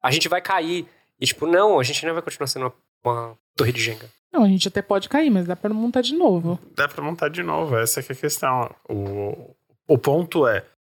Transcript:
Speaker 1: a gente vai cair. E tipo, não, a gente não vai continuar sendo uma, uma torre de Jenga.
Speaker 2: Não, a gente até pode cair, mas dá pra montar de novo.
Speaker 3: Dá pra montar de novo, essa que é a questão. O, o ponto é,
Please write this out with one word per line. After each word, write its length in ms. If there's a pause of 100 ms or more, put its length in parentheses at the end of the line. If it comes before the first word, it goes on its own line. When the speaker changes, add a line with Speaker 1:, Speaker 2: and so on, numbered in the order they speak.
Speaker 1:
a 80
gente 180
vai 140
cair. 460 (320)
E 80
tipo, 180
não, 340
a 40
gente 200
não 100
vai 100
continuar 240
sendo 260 (300)
uma, 100
uma 240 (180)
torre 160
de 100
Jenga. 280 (220)
Speaker 2:
Não, 120
a 40
gente 200
até 140
pode 280
cair, 200
mas 180
dá 80
pra 180
montar 280
de 120
novo. 460 (160)
Speaker 3:
Dá 120
pra 140
montar 280
de 120
novo, 360
essa 260
que 80
é 40
a 20
questão. 520 (180)
O, 680 (320)
o 100
ponto 480
é, 180 (180)